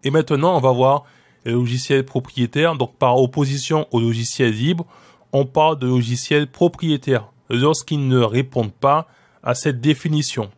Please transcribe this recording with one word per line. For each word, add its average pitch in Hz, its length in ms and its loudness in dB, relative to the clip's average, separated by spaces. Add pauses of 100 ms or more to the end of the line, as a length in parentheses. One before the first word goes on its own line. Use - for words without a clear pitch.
Et 135 80 -2
maintenant, 156 460 0
on 151 40 2
va 131 120 4
voir 131 320 2 (400)
les 117 80 -4
logiciels 127 540 0
propriétaires. 131 680 -2
Donc, 127 200 -4
par 127 240 2
opposition 139 760 0
aux 120 80 2
logiciels 117 540 0
libres, 165 320 -2 (460)
on 139 120 2
parle 151 340 0
de 127 80 -4
logiciels 127 600 0
propriétaires 147 840 -2 (220)
lorsqu'ils 143 580 0
ne 127 100 4
répondent 120 540 0
pas 147 340 0 (360)
à 120 120 -2
cette 127 280 -4
définition. 147 760 -2